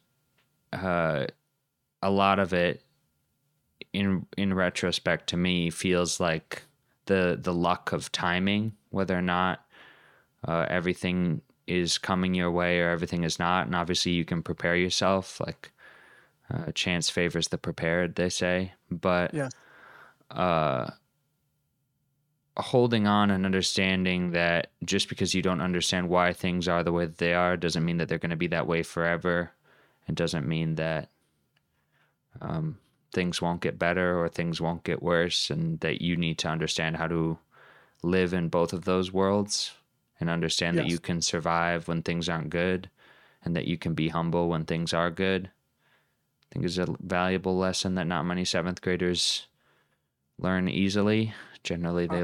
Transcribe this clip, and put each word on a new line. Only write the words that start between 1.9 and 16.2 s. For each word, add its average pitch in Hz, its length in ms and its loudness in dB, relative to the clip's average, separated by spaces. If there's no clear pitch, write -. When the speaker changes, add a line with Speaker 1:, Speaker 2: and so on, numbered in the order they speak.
Speaker 1:
a 98 60 2
lot 98 300 4
of 92 140 0
it 87 300 2
in, 95 320 0
in 98 160 0
retrospect 90 720 0
to 85 100 -2
me 87 320 2
feels 87 500 0
like 82 440 -2
the, 90 360 2
the 87 120 -2
luck 87 380 0
of - 200 -4
timing, 98 600 0
whether 95 280 0
or 90 40 0
not, 90 440 0
uh, 82 220 2
everything 90 720 0
is 87 300 0
coming 92 360 0
your 87 180 2
way 87 280 2
or 87 100 2
everything 87 340 -2
is 82 160 -2
not. 87 280 2
And 87 80 -2
obviously 87 360 0
you 85 140 2
can 85 180 -4
prepare 85 320 -2
yourself, 92 640 0
like, - 320 -8